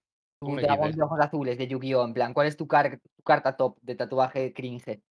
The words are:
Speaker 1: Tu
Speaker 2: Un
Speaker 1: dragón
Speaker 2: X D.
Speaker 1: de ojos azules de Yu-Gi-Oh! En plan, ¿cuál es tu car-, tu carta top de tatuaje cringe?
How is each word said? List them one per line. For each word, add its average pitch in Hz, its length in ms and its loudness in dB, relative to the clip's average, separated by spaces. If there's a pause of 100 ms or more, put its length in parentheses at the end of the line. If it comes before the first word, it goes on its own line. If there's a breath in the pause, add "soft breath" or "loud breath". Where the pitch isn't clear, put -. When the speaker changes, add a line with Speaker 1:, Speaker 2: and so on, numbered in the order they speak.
(400)
Speaker 1:
Tu 143 80 -8
Speaker 2:
Un 143 80 -2
Speaker 1:
dragón 143 320 2
Speaker 2:
X 156 80 -4
D. - 20 -4
Speaker 1:
de 151 60 0
ojos 151 160 0
azules 143 400 0
de 127 80 -4
Yu-Gi-Oh! 131 380 0
En 117 100 -6
plan, 120 180 0
¿cuál 147 140 4
es 151 100 -4
tu 151 100 -8
car-, 139 320 2
tu - 240 -20
carta 147 340 4
top 127 240 0
de 127 140 -10
tatuaje 131 580 0
cringe? 120 580 -10